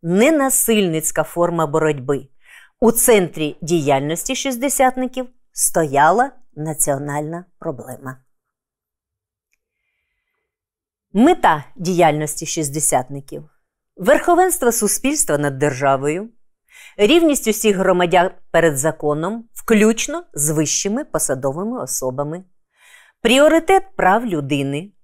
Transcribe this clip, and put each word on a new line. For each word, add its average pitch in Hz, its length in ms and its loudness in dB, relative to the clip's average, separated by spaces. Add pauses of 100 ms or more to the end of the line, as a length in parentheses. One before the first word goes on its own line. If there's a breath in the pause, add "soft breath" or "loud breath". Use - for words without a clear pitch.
ненасильницька 202 1200 0
форма 170 440 0
боротьби. 147 600 -2 (520 soft breath)
У - 120 4
центрі 170 680 0
діяльності 151 760 -2
шістдесятників 254 920 -2 (260)
стояла 165 800 2 (240)
національна 151 880 -6 (140)
проблема. 131 600 -12 (3000)
Мета 202 520 4 (120)
діяльності 160 720 0
шістдесятників: 147 960 -4 (520)
верховенство 302 760 2
суспільства 220 680 -2
над 143 200 -2
державою, 143 720 0 (680 loud breath)
рівність 285 520 4
усіх 208 280 0
громадян 180 540 2 (200)
перед 165 280 2
законом, 156 760 -4
включно 226 720 0 (100)
з 147 160 -4
вищими 196 540 -2
посадовими 151 800 -4
особами, 143 600 -8 (800 soft breath)
пріоритет 311 600 4 (140)
прав 202 300 2
людини 147 680 -4 (120)